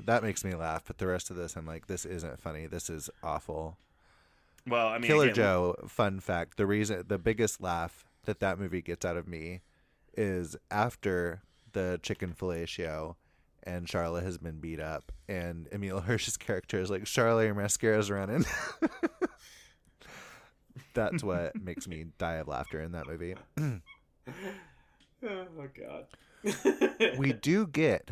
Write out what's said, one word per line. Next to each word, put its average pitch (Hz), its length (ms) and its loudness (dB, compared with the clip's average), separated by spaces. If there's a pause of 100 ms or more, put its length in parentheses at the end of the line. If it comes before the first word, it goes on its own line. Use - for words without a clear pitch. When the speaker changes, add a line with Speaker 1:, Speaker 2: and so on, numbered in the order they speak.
Speaker 1:
That 113 180 4
makes 104 200 -2
me 95 120 -2
laugh. 80 300 -2
But - 120 -10
the 95 100 0
rest 90 220 0
of 90 80 -8
this, 87 180 -6
I'm 80 100 -8
like, 80 220 -10
"This 92 180 -4
isn't 82 360 -6
funny. 78 260 -8
This 82 220 -6
is 78 200 -8 (140)
awful." 80 540 -6 (920)
Speaker 2:
Well, 117 220 4
I 113 80 0
mean, 120 100 0
Speaker 1:
Killer 151 200 8
Speaker 2:
again, 110 80 4
Speaker 1:
Joe, 90 400 6 (120)
fun 98 320 2
fact, 85 380 -2
the 104 100 4
reason, 104 400 2
the 104 100 2
biggest 107 440 2
laugh 85 480 -4 (160)
that 107 160 -2
that 95 180 2
movie 92 220 -2
gets 85 240 -4
out 87 100 0
of 85 100 -4
me 85 360 -10 (560)
is 92 400 0 (120)
after 95 720 0 (280)
the 90 320 0
chicken 92 300 -4
fellatio 82 840 -4 (480)
and 87 260 -6
Charlotte 87 360 0
has 92 120 -4
been 80 220 -8
beat 80 220 -6
up, 78 320 -6 (160)
and 87 420 -6
Emile 98 300 -2
<laughs> 85 60 -4
Hirsch's 113 300 0
character 95 440 -2
is 95 100 -2
like, 101 160 -2
"Charlotte, 113 380 6
your 104 100 2
mascara's 104 560 4
running." 101 320 2 (380)
<laughs> 320 40 4 (2000)
That's - 300 2
what 87 380 -2
makes 92 260 -8
me 82 180 -8 (120)
die 82 180 -2
of 78 120 -6
laughter 71 340 -6
in 82 100 -8
that 82 160 -8
movie. 85 280 -8 (220)
<clears throat> 139 240 -4 (1400)
Speaker 3:
Oh, 180 500 -10
God. 139 320 -12 (380)
<laughs> - 760 2
Speaker 1:
We 135 160 4
do 175 320 4
get, 147 460 2